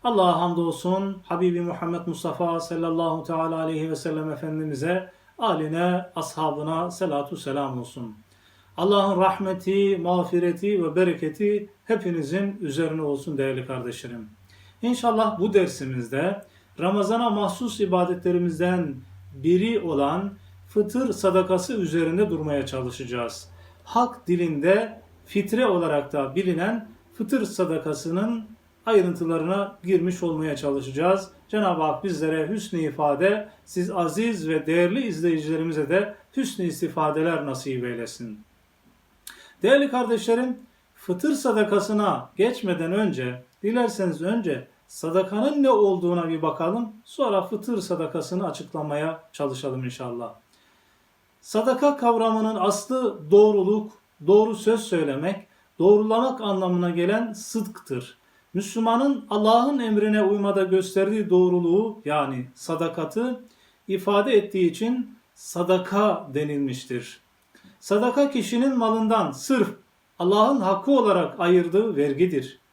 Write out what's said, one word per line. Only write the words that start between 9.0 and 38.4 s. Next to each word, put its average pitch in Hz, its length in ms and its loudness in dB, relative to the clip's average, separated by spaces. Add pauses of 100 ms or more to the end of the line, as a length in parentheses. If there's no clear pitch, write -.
rahmeti, 190 760 2
mağfireti 175 840 0
ve 151 120 -2
bereketi 185 760 0 (140)
hepinizin 190 800 -2
üzerine 156 400 -2
olsun 143 360 -4
değerli 131 280 -2
kardeşlerim. 120 640 -10 (520)
İnşallah 226 580 0
bu 190 140 0
dersimizde 139 920 0 (340)
Ramazan'a 208 500 0
mahsus 214 500 -2
ibadetlerimizden 180 1160 0 (380)
biri 185 460 2
olan 165 520 -2 (360)
fıtır 214 460 0
sadakası 185 600 2
üzerinde 170 560 0
durmaya 151 360 -2
çalışacağız. 123 840 -8 (340)
Halk - 440 -2
dilinde 175 720 2 (240)
fitre 220 420 0
olarak 151 460 0
da 139 220 -2
bilinen 185 540 -2 (240)
fıtır 220 320 -2
sadakasının 180 1000 -4 (400)
ayrıntılarına 180 1000 0
girmiş 180 400 0
olmaya 156 320 -2
çalışacağız. 143 760 -2 (180)
Cenab-ı 185 340 0
Hak 151 200 -2
bizlere 160 460 -2
hüsnü 202 300 -6
ifade, 156 720 0 (160)
siz 185 260 -4
aziz 175 580 -2
ve 151 160 0
değerli 175 420 2
izleyicilerimize 160 840 -2
de 202 260 0 (220)
hüsnü 202 280 -4
istifadeler 156 800 -2
nasip 131 380 -6
eylesin. 117 560 -10 (1200)